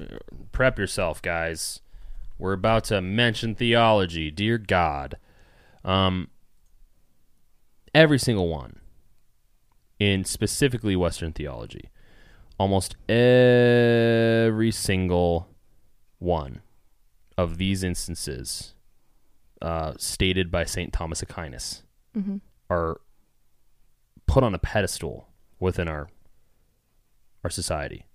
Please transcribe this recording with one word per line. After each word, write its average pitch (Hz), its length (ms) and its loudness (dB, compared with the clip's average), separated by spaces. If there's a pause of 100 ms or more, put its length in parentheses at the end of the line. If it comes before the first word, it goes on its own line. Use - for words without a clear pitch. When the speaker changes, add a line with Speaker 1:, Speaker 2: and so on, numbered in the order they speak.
Speaker 1:
uh, - 180 -14 (340)
prep 127 260 2
yourself, 92 440 -4
guys. 82 580 -6 (580)
We're 92 140 -2
about 107 320 2
to 101 160 0
mention 110 540 0
theology, 104 800 4
dear 107 260 0
God. 80 580 0 (680)
Um, 92 440 0 (1700)
every 151 240 6
single 98 300 0
one, 71 320 -8 (1200)
in 98 240 2
specifically 110 720 0
Western 85 360 -2
theology, 62 580 -12 (680)
almost 98 380 0 (120)
every 117 1600 4
single 87 760 0 (720)
one 80 440 -4 (760)
of 82 200 -2
these 95 260 0
instances, 78 920 -8 (880)
uh, 80 340 -4
stated 92 540 0
by 85 140 -2
Saint - 280 -6
Thomas 82 300 -6
Aquinas, - 600 -12 (340)
Speaker 2:
Mm-hmm. 196 200 -6 (340)
Speaker 1:
are 82 300 -2 (1300)
put 135 180 4
on 104 100 0
a 85 40 -6
pedestal - 720 -6 (300)
within 90 300 -2
our, 76 200 -8 (1300)
our 85 80 -6
society. 78 640 -6